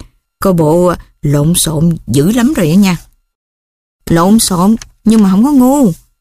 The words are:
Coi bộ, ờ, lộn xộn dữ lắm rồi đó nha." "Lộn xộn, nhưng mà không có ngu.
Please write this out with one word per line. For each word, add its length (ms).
Coi 140
bộ, 320
ờ, 120
lộn 340
xộn 420
dữ 240
lắm 220
rồi 160
đó 40
nha." 240
"Lộn 300
xộn, 360
nhưng 200
mà 80
không 120
có 80
ngu. 400